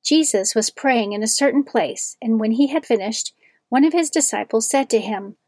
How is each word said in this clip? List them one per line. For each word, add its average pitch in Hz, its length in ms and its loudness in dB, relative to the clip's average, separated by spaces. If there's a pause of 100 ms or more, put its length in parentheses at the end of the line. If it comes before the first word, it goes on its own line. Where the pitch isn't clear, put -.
Jesus 302 520 0
was 220 160 0
praying 233 420 0
in 208 100 -4
a 220 180 -2
certain 277 240 2
place, - 580 -4
and 226 160 0
when 214 140 0
he 269 160 2
had 294 180 -4
finished, 220 480 -4 (340)
one 262 160 4
of 320 80 4
his 330 180 0
disciples 220 580 -2
said 269 220 0
to 220 100 4
him 202 360 -8 (120)